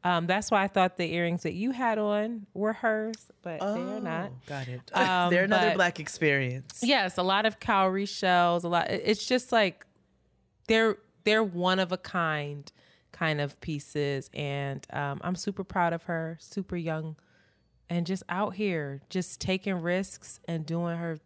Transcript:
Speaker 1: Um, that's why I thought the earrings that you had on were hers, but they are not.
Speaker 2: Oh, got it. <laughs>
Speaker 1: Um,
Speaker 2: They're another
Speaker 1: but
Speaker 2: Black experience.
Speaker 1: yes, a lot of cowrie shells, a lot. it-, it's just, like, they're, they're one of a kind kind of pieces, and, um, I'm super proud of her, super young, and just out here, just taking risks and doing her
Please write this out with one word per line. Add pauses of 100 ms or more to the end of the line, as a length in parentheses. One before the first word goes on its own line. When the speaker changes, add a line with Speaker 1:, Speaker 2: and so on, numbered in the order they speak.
Speaker 1:
Um,
that's
why
I
thought
the
earrings
that
you
had
on
were
hers, (260)
but
they
are
not.
Speaker 2:
Oh,
got
it.
<laughs>
Speaker 1:
Um,
Speaker 2:
They're
another
Speaker 1:
but
Speaker 2:
Black
experience.
Speaker 1:
yes,
a
lot
of
cowrie
shells,
a
lot.
it-,
it's
just,
like, (840)
they're, (260)
they're
one
of
a
kind (400)
kind
of
pieces,
and,
um,
I'm
super
proud
of
her,
super
young, (760)
and
just
out
here, (100)
just
taking
risks
and
doing
her